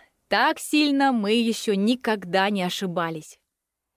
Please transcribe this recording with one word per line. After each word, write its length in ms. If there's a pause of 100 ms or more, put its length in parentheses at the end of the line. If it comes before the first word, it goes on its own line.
(280)
так 300
сильно 540
мы 200
еще 420
никогда 760
не 140
ошибались. 760 (580)